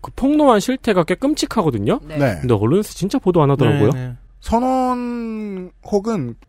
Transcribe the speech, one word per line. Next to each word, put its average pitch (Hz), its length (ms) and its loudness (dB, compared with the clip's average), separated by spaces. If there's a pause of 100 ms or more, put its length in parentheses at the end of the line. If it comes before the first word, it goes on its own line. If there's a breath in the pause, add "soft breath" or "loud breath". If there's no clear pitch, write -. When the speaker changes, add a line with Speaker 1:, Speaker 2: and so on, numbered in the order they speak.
Speaker 1:
그 - 140 -14
폭로한 277 460 4
실태가 220 440 0
꽤 180 120 -2
끔찍하거든요. 185 880 -2
Speaker 2:
네. 151 140 -8
Speaker 3:
네. 123 220 2
Speaker 1:
근데 101 140 2
언론에서 123 380 0
진짜 202 260 -2
보도 170 240 2
안 139 80 4
하더라고요. 135 400 2
Speaker 4:
네, 127 180 -4
네. 123 80 -10 (240)
Speaker 3:
선원 240 1300 -2 (120)
혹은 196 520 -2 (140)